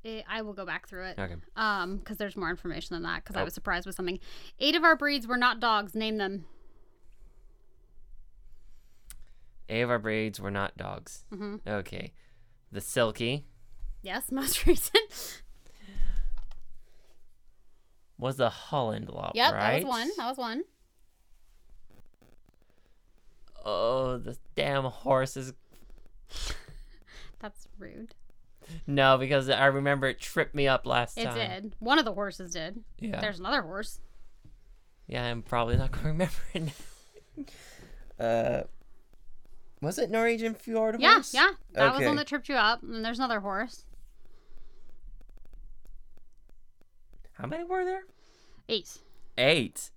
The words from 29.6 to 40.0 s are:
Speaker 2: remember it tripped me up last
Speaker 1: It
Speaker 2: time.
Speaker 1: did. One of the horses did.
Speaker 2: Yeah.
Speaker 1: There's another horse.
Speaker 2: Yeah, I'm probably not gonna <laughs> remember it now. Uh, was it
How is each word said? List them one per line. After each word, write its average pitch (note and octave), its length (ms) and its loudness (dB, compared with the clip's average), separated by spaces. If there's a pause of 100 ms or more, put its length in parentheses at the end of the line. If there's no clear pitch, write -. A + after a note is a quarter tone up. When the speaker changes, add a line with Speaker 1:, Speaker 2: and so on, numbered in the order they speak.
Speaker 2:
remember C#3 400 6
it B2+ 140 0
tripped - 340 0
me C#3+ 120 4
up C3 200 4
last B2 320 2
Speaker 1:
It A3+ 60 -2
Speaker 2:
time. - 120 -2
Speaker 1:
did. G3+ 440 -6
One B3+ 180 6
of C#4+ 80 4
the G3+ 80 -2
horses F#3+ 380 -6
did. F#3 300 -6 (160)
Speaker 2:
Yeah. G#3+ 220 -4
Speaker 1:
There's G#3 180 -2
another A3+ 240 0
horse. F#3+ 380 -8 (1080)
Speaker 2:
Yeah, B2 180 -4
I'm A#2 180 -4
probably A#2 340 2
not B2+ 160 4
gonna B2 140 -2
<laughs> - 20 4
remember E3 240 2 (220)
it D#3+ 80 0 (1600)
now. A2+ 60 -2
Uh, A#2 380 2 (1200)
was - 160 0
it G#3+ 120 2